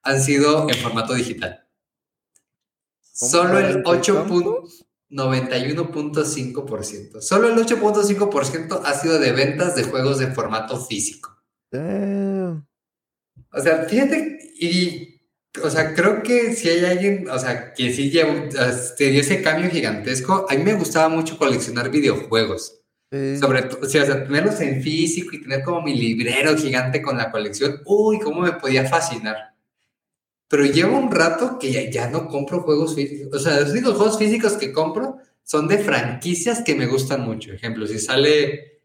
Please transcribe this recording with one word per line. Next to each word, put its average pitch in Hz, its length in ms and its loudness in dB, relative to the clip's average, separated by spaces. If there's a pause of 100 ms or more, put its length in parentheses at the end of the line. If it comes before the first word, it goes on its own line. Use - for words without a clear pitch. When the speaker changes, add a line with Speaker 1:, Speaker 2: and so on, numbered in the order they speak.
Speaker 1:
han 135 200 0
sido 147 480 4
en 120 80 0
formato 113 360 -4
digital. 113 540 -6 (1500)
Speaker 2:
¿Cómo? - 120 -2
Speaker 1:
Solo 180 280 4
el - 60 4 (180)
Speaker 2:
¿Noventa 170 60 0
y 175 80 6
Speaker 1:
ocho 202 320 2
Speaker 2:
cuántos? - 560 -2 (240)
Speaker 1:
noventa 131 480 -2
y 135 160 -2
uno 165 180 -4
punto 147 320 -2
cinco 123 420 -6
por 107 200 -8
ciento. - 360 -14
Solo 226 280 4
el 226 100 4
ocho 226 220 2
punto 208 200 4
cinco 202 280 2
por 139 160 0
ciento 156 400 -4
ha 143 80 0
sido 160 260 2
de 131 140 4
ventas 147 420 0
de 120 80 0
juegos 135 360 0
de 127 80 0
formato 110 520 -4
físico. - 560 -8 (340)
Speaker 2:
Damn. 190 960 -4 (840)
Speaker 1:
O - 100 -6
sea, 160 240 4
fíjate, 277 520 0 (220)
y, 170 640 -2 (420)
o 147 80 0
sea, 156 240 0
creo 214 260 2
que 233 320 2
si 175 160 -2
hay 175 160 4
alguien, 185 460 0
o 131 80 -2
sea, 127 340 -6
que 123 180 -2
sí 139 200 0
llevó, 151 360 2
o - 40 -8
sea, 127 200 0
se - 380 0
dio 139 120 6
ese - 200 0
cambio 165 300 0
gigantesco. 127 760 -2
A 139 60 0
mí 143 100 2
me 214 100 4
gustaba 160 360 2
mucho 160 260 -2
coleccionar 123 540 -2
videojuegos. 113 920 0 (320)
Speaker 2:
Sí. 139 280 -4
Speaker 1:
Sobre 135 240 2
to-, - 180 -8
o 143 60 -4
sea, 143 160 4
o - 20 4
sea, 135 180 0
tenerlos 156 380 0
en 135 220 -2
físico 165 520 -2
y 143 60 -14
tener 135 220 -4
como 170 180 -2
mi 143 160 -2
librero 120 580 2
gigante 131 460 -2
con 127 160 -4
la 113 140 -4
colección. 110 540 -4
Uy, 214 340 4
cómo 156 220 -4
me 175 100 2
podía 131 360 0
fascinar. 110 680 -4 (920)
Pero 143 180 4
llevo 175 340 4
un 254 100 0
rato 175 480 2
que 131 140 -4
ya, - 180 -2
ya 120 180 -4
no 156 200 -4
compro 143 340 -4
juegos 156 320 2
físicos. 143 420 -6
O 135 80 -2
sea, 151 180 4
los 143 100 2
únicos 247 260 2
juegos 214 220 2
físicos 220 340 2
que 135 180 -4
compro 208 460 -2 (240)
son 151 260 -2
de 139 120 4
franquicias 143 840 -2
que 151 120 0
me 131 100 0
gustan 131 360 0
mucho. 110 300 -8
Ejemplo, 107 360 -8
si 110 100 -6
sale 143 720 2 (180)